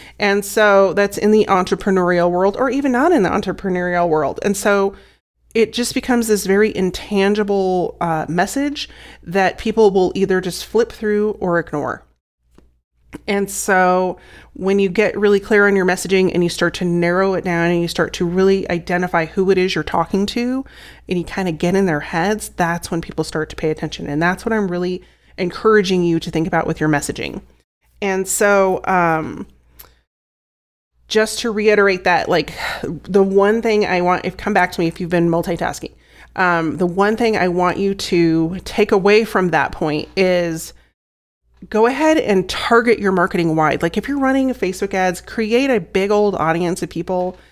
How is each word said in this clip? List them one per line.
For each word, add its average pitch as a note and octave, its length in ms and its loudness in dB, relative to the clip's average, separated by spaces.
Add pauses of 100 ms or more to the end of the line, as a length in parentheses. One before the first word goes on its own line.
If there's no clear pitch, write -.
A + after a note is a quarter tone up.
(200)
And G3+ 240 0
so G3 500 4
that's G3+ 240 0
in G#3+ 140 2
the G#3+ 180 6
entrepreneurial F3+ 840 2
world F#3+ 260 0
or C4 120 0
even C4+ 240 0
not C#4+ 180 2
in A#3+ 120 4
the F3 60 2
entrepreneurial F3+ 800 -2
world. D3+ 340 0
And G3+ 140 0
so G3 400 0 (580)
it A3 200 2
just A#3+ 200 -4
becomes A#3+ 340 0
this G#3 180 0
very G3+ 300 2
intangible, G3 1200 0
uh, D#3+ 300 -2
message C4+ 600 -2 (320)
that F#3 360 -2
people G#3+ 340 2
will F#3 240 2
either F#3+ 240 2
just F3+ 260 -8
flip A3+ 260 0
through G#3 400 -2 (100)
or E3+ 180 0
ignore. C#3+ 460 -6 (1200)
And G3+ 240 -2
so F#3 640 0 (360)
when F#3+ 260 0
you G3 100 2
get G3+ 300 0
really G3+ 200 4
clear G3+ 280 2
on G3+ 80 4
your F#3 100 2
messaging F#3 480 2
and F3+ 80 2
you F3 80 2
start E3+ 260 -2
to F3+ 100 -4
narrow F3 500 0
it E3+ 80 -4
down E3+ 260 0
and F3 100 2
you E3+ 80 -2
start - 260 -2
to F3+ 120 -2
really F#3+ 460 2
identify F3 540 -2
who F#3+ 260 0
it F#3 60 4
is F#3 180 0
you're D#3 80 -2
talking F#3 440 -2
to B3 380 -4 (420)
and F3+ 120 -2
you E3 40 -4
kinda F#3 280 -4
get F3 240 0
in G3 100 4
their D#3 140 0
heads, F#3+ 560 -4
that's E3+ 340 -4
when E3+ 120 -4
people - 220 -6
start D#3 260 -6
to - 60 -14
pay D#3+ 140 -2
attention. D#3 380 -6
And C#3+ 140 -2
that's F3+ 240 -2
what A3+ 80 -2
I'm G#3 140 0
really F3+ 360 -4 (340)
encouraging F#3 640 2
you E3 160 2
to E3+ 120 -12
think E3 160 -2
about E3 180 -2
with E3 140 -4
your D#3 100 0
messaging. - 520 -4 (600)
And F#3+ 260 -2
so, G3 580 2
um, E3+ 640 -2 (1600)
just A3 320 0
to A#3 120 -4
reiterate G3+ 540 2
that, F3+ 240 0
like, - 240 0 (300)
the F#3 400 0
one G3 380 4
thing G#3+ 240 2
I F3+ 160 0
want, F3 240 0
if, F3+ 120 -6
come - 160 -4
back F3+ 180 2
to - 80 -12
me E3+ 80 2
if E3 120 -6
you've F3 100 -6
been E3+ 200 2
multitasking. E3+ 640 -4 (440)
Um, E3+ 420 0
the F3+ 100 0
one G3 280 0
thing A3 220 0
I F3+ 100 2
want F3+ 300 0
you G3 160 0
to E3+ 680 0
take - 280 0
away G#3 320 4
from F#3 260 0
that D3+ 220 0
point D3+ 440 -4
is F3 580 -2 (960)
go G#3+ 160 2
ahead D#4 320 2
and F#3+ 320 0
target A#3 500 2
your G3+ 120 0
marketing F3 440 0
wide. D#3 260 0
Like, E3+ 160 -2
if G#3 100 -6
you're C#4+ 120 -4
running C4 340 2
Facebook G3 400 -4
ads, F#3 280 -2
create A#3 500 0
a A3+ 80 2
big F#3+ 320 -2
old G#3 240 2
audience E3+ 480 -2
of D#3+ 60 -8
people F3+ 480 -4 (140)